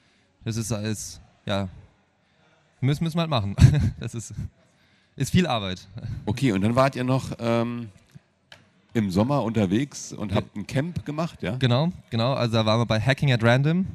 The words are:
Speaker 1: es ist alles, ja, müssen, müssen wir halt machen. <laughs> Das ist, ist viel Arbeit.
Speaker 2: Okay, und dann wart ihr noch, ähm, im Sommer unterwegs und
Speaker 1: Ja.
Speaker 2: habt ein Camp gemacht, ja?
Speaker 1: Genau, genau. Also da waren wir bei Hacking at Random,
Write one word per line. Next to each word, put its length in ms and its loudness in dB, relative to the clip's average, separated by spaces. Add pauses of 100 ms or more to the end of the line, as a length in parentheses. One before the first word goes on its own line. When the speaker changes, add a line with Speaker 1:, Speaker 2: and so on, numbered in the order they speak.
(440)
Speaker 1:
es 140 -4
ist 140 -4
alles, 500 -6 (240)
ja, 240 -4 (1120)
müssen, 220 0
müssen 140 -4
wir 40 2
halt 80 -2
machen. 260 -2 (220)
<laughs> 220 0
Das 160 -8
ist, 180 -10 (840)
ist 160 -2
viel 160 4
Arbeit. 400 -4 (380)
Speaker 2:
Okay, 260 0
und 100 2
dann 140 0
wart 200 4
ihr 100 -4
noch, 340 -2
ähm, 500 -2 (1040)
im 180 0
Sommer 320 2
unterwegs 680 0
und 200 -8
Speaker 1:
Ja. 60 0
Speaker 2:
habt 180 -4
ein 120 -10
Camp 380 -4
gemacht, 380 -6
ja? 140 -4
Speaker 1:
Genau, 340 2 (180)
genau. 240 0
Also 220 0
da 100 2
waren 160 4
wir 40 2
bei 140 2
Hacking 320 2
at 120 2
Random, 520 4